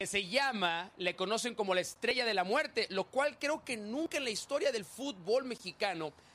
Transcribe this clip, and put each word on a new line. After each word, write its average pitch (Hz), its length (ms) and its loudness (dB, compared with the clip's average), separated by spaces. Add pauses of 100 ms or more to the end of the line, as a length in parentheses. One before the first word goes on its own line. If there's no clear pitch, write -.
se 202 220 0
llama, 190 680 2
le 175 220 0
conocen 214 380 0
como 190 200 2
la 180 60 4
Estrella 247 420 0
de 226 100 2
la 185 120 4
Muerte, 233 440 0
lo 190 140 0
cual 269 340 0
creo 285 280 -2
que 254 100 -4
nunca 226 400 -4
en 294 80 0
la 254 60 -2
historia 277 420 0
del 220 140 -2
fútbol 226 580 -2
mexicano 185 680 -4 (220)